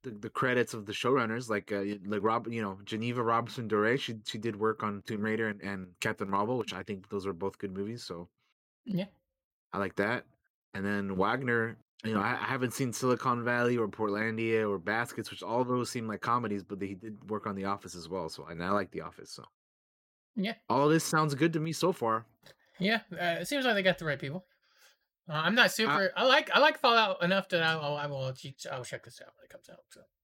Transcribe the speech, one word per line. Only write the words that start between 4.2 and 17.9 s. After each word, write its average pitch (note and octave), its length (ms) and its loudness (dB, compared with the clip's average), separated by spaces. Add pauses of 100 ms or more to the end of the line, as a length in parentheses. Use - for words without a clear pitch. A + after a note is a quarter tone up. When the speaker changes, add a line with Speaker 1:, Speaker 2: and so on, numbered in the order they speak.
Speaker 1:
she - 140 -8
did G#2+ 180 -4
work G#2+ 260 0
on G#2 240 -4
Tomb G#2+ 160 -4
Raider A2 260 0
and, G#2 140 -6
and F#2+ 260 -8 (120)
Captain A2 300 -2
Marvel, G#2+ 280 0
which A2 140 -4
I F2 100 -8
think F#2+ 260 -8
those G2 180 -4
are G2 60 -2
both F#2 260 -4
good G2 140 -6
movies, G#2 300 -6
so F2 260 -10 (560)
Speaker 2:
Yeah. F#3 220 -2 (680)
Speaker 1:
I F#2 60 -4
like G2 180 -4
that. G#2+ 300 0 (480)
And G2 100 -6
then G2 320 -2
Wagner, A#2 600 0 (280)
you A2 100 -2
know, G#2 60 4
I, A2 120 2
I A#2+ 120 -2
haven't B2 280 -2
seen B2+ 200 -2
Silicon B2 520 0
Valley A#2+ 320 2
or A2 120 2
Portlandia A2 800 0
or G2+ 100 0
Baskets, A2 520 -4
which - 120 -12
all A#2 220 0
those B2 260 0
seem A2+ 180 -6
like G#2 140 -6
comedies, A2+ 420 0
but G2+ 160 -8
they G2 140 -4
did G2+ 340 -14
work G#2+ 180 -4
on G#2 80 -4
The G2 120 -4
Office G2 280 -6